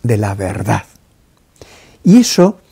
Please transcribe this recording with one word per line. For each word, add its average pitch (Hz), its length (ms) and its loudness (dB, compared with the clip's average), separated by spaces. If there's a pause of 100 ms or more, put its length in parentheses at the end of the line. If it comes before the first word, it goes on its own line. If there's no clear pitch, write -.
de 120 140 -2
la 101 180 -4
verdad. 101 480 -6 (1200)
Y 208 160 6
eso, 202 400 0 (140)